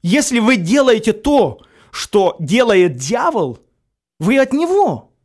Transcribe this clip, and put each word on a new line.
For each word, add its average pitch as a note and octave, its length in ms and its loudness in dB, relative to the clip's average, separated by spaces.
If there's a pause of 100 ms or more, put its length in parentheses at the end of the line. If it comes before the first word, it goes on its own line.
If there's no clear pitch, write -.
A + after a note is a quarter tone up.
Если A#3+ 360 0
вы A3+ 180 2
делаете A3+ 560 2
то, A3 460 0 (320)
что - 480 -2
делает F#3 560 2
дьявол, E3 640 -4 (600)
вы A#3 200 0
от C4+ 120 0
него. E4+ 600 -2 (140)